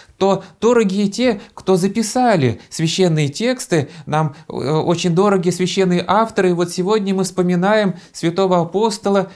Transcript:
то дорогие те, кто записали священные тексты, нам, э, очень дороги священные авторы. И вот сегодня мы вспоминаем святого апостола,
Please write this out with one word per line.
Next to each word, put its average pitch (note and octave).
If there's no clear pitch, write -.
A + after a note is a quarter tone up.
то F#3+
дорогие G#3
те, G#3+
кто -
записали G3+
священные D#3+
тексты, G3
нам, D3+
э, -
очень D#3
дороги F#3+
священные F3+
авторы. G3+
И F3+
вот F3
сегодня G3
мы F#3+
вспоминаем F#3
святого F3+
апостола, G3+